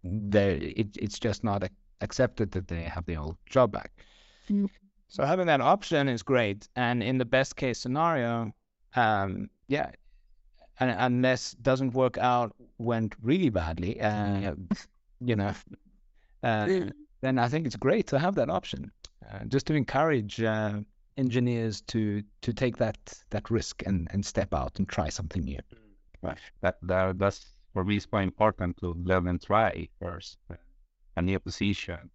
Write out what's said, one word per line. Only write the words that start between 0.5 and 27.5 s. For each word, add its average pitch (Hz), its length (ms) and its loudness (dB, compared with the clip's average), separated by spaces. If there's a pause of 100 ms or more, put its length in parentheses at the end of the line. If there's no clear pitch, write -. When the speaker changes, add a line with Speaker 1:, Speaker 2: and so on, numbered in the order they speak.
Speaker 1:
it, - 400 -4
it's - 220 -6
just 107 240 -2
not 101 200 0
ac-, 98 100 -6 (280)
accepted 110 500 0
that 90 160 -6
they 85 160 -6
have 82 220 -8
the 82 120 -4
old 76 200 -6 (120)
job 123 220 4
back. - 200 -8 (580)
Speaker 2:
Mm. 202 200 2 (380)
Speaker 1:
So - 180 -2
having 175 220 2
that 143 140 4
option 151 480 4
is 117 140 -2
great. 110 520 2
And 123 260 2
in 127 160 0
the 127 80 2
best 131 300 2
case 123 240 -2
scenario, 123 760 0 (420)
um, 101 540 2 (180)
yeah, 143 240 -2 (880)
un-, 127 100 2
unless 123 640 2
doesn't 131 400 0
work 127 240 2
out, 120 380 2 (220)
went 113 440 -2
really 147 280 2
badly, 82 520 -2
uh, 101 540 0 (640)
you 123 160 0
know, 101 180 0 (920)
uh, 110 240 2
Speaker 2:
Mm. 180 240 0 (300)
Speaker 1:
then 131 180 0
I 120 100 2
think 156 160 -2
it's 120 120 -4
great 165 300 2
to 135 120 0
have 190 160 0
that 131 140 0
option, - 420 -6 (360)
uh, 104 180 -10
just 131 220 0
to 151 60 2
encourage, 135 680 0
uh, 107 400 0 (360)
engineers 120 640 0
to, 104 400 -2 (200)
to 117 120 -2
take 123 240 -2
that, 110 200 0 (340)
that - 180 -6
risk - 380 -2
and, 90 240 0
and 101 120 -2
step - 300 -2
out 69 240 -4
and 98 100 -2
try - 220 -2
something 85 320 -6
new. 71 180 -6 (600)
Speaker 3:
Right. - 160 -8 (240)
That, 92 220 0
that, 92 340 2
that's, 98 300 0 (260)